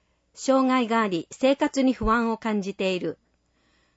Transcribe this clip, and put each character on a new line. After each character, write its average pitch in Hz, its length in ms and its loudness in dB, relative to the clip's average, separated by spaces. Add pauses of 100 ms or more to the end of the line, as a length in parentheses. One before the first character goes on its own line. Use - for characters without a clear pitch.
(340)
障 262 340 2
害 254 220 0
が 226 100 0
あ 220 80 0
り、 170 240 -4
生 269 240 2
活 285 260 -2
に 262 120 2
不 220 180 -2
安 233 180 0
を 220 80 -4
感 214 240 -4
じ 190 120 -6
て 190 180 -2
い 180 80 -2
る。 165 180 -8 (800)